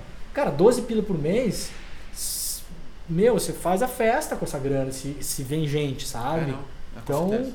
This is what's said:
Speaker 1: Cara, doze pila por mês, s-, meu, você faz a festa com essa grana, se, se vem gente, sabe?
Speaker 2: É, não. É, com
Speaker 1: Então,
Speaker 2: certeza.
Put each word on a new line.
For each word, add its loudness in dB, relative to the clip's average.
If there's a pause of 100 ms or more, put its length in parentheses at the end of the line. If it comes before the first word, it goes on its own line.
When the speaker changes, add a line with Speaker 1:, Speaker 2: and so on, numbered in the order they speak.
(340)
Speaker 1:
Cara, 2
doze 6
pila 0
por 0
mês, 0 (420)
s-, -4 (440)
meu, 6
você -2
faz 2
a 2
festa 2
com -2
essa -4
grana, 0
se, -6
se -4
vem 0
gente, 0
sabe? -2
Speaker 2:
É, -2
não. -4
É, - (360)
com -10
Speaker 1:
Então, 0
Speaker 2:
certeza. 0